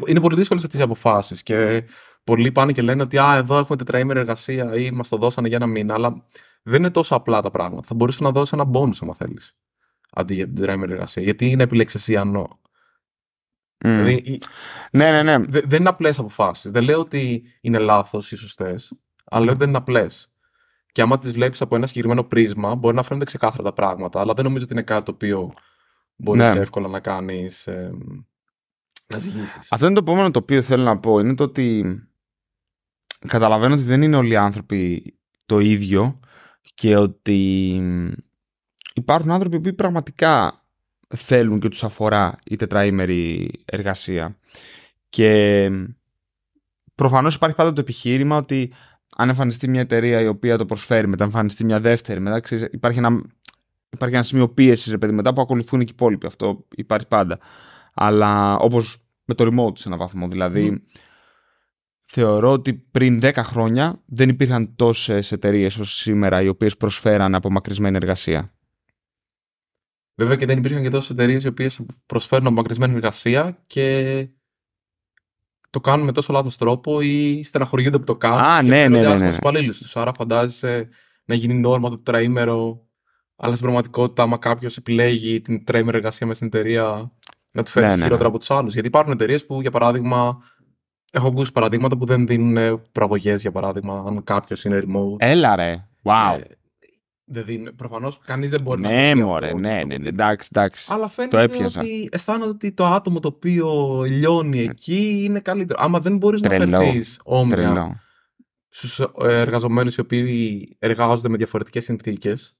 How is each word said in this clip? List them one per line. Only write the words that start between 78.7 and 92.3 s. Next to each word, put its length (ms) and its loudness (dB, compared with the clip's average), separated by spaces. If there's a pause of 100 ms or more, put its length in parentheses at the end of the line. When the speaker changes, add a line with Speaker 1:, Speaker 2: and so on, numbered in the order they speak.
Speaker 1:
φαίνονται 240 6
Speaker 2:
ναι, 60 6
ναι, 60 6
Speaker 1:
άσχημα 140 4
Speaker 2:
ναι. 80 4
Speaker 1:
στους 40 -2
υπαλλήλους 400 0
τους. 200 -16
Άρα 160 -4
φαντάζεσαι 760 -2 (360)
να 100 -2
γίνει 180 0
νόρμα 360 2
το 80 -8
τετραήμερο, 880 -2 (480)
αλλά 200 -2
στην 60 -6
πραγματικότητα, 640 0
άμα 140 0
κάποιος 400 -4
επιλέγει 640 0
την 160 -6
τετραήμερη 400 0
εργασία 300 -4
μέσα 180 -6
στην 20 -4 (120)
εταιρεία, 520 -2 (420)
να 100 -4
του 80 -10
φέρεις 180 4
Speaker 2:
Ναι, 60 4
ναι, 60 2
Speaker 1:
χειρότερα 220 2
Speaker 2:
ναι. 60 4
Speaker 1:
από 100 -6
τους 120 -6
άλλους. 220 0
Γιατί 140 -4
υπάρχουν 260 2
εταιρείες 320 -2
που, 160 -6
για 100 -4
παράδειγμα, 720 0 (680)
έχω 160 0
ακούσει 240 -2
παραδείγματα 460 0
που 80 -4
δεν 220 2
δίνουν, 300 2